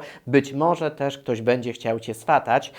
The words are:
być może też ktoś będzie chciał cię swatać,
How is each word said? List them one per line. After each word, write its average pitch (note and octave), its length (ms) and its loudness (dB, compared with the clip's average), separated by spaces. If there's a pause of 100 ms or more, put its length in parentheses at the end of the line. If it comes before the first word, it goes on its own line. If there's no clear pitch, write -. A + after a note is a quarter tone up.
(280)
być C3+ 260 4
może D#3+ 380 0
też C#3 260 -4
ktoś A#2 240 -4
będzie B2 320 0
chciał A2+ 260 -4
cię A2+ 140 -8
swatać, C#3 640 2